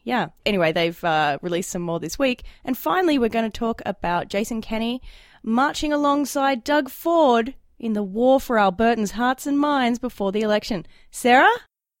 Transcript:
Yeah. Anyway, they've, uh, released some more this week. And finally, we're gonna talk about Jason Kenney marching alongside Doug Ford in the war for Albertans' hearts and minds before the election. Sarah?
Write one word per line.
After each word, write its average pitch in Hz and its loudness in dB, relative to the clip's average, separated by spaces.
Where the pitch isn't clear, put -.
Yeah. 233 -2
Anyway, 175 2
they've, 170 -2
uh, 156 0
released 175 -6
some 180 -8
more 170 -4
this 165 -10
week. 262 -2
And 254 -6
finally, 330 0
we're 233 0
gonna 226 -2
talk 226 -6
about 175 -4
Jason 220 -6
Kenney 226 -6
marching 285 0
alongside 285 0
Doug 294 0
Ford 269 2
in 226 -4
the 208 -2
war 240 4
for 262 -2
Albertans' 208 2
hearts 247 -2
and 285 0
minds 269 0
before 208 -4
the 214 -2
election. 208 -2
Sarah? 269 6